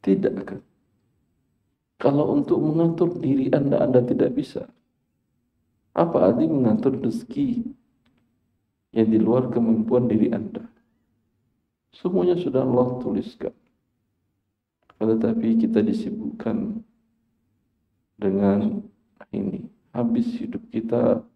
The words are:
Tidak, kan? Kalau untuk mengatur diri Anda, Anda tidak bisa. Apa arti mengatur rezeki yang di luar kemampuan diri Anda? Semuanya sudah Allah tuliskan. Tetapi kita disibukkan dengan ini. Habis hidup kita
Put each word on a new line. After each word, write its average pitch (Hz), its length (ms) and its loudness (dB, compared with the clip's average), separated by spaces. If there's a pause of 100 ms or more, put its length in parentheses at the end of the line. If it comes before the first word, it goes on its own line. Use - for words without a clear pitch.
Tidak, 190 300 2 (100)
kan? - 160 -14 (1400)
Kalau 143 400 2
untuk 165 240 2
mengatur 165 560 2
diri 135 320 0
Anda, 139 320 2
Anda 127 240 4
tidak - 320 0
bisa. - 320 -8 (1300)
Apa 170 320 2
arti 120 160 2
mengatur 135 560 2
rezeki 131 640 -4 (1300)
yang 110 160 2
di 110 80 2
luar 120 320 2
kemampuan 113 640 0
diri 104 160 2
Anda? - 400 -6 (1300)
Semuanya 180 400 0
sudah 131 320 0
Allah 123 320 0
tuliskan. - 560 -6 (1400)
Tetapi 113 560 0
kita - 240 2
disibukkan - 1040 -4 (1400)
dengan 101 640 0 (480)
ini. - 400 -6 (240)
Habis 233 400 0
hidup - 320 -10
kita 120 560 -2 (120)